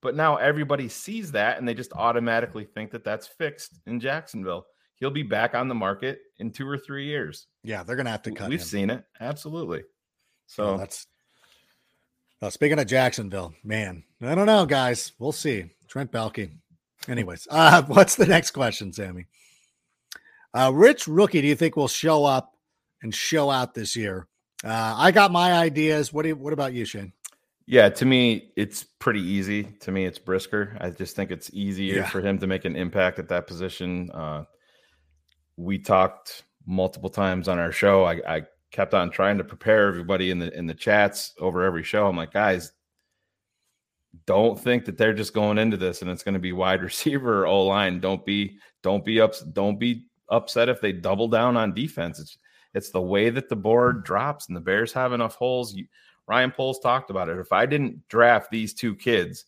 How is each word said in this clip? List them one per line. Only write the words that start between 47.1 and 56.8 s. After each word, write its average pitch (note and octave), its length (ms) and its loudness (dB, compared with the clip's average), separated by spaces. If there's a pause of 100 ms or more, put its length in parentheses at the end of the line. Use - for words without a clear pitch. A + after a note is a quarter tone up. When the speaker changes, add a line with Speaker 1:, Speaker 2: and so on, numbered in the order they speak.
Speaker 1:
or E2+ 40 2
O-line. F#2+ 520 2
Don't F#2+ 260 -4
be, G2+ 320 -4 (240)
don't G2 220 -2
be A2 160 0
ups-, A2 220 4
don't G2+ 380 -2
be A#2+ 280 -4 (220)
upset A#2 400 2
if B2 120 -2
they G#2 100 0
double F#2+ 360 0
down A#2 300 4
on A2 160 0
defense." F2+ 460 -6
It's, - 180 -20 (360)
it's F#2+ 180 -6
the F#2 100 0
way G2+ 280 2
that B2+ 200 -6
the A#2+ 60 -2
board A2 480 2
drops C3 440 -4
and F2+ 80 -10
the E2+ 60 -8
Bears G2 320 0
have B2+ 200 0
enough A#2 220 -2
holes. B2 380 -4
You, F#2+ 140 -12 (400)
Ryan B2+ 240 2
Poles C3 280 -4
talked B2+ 300 0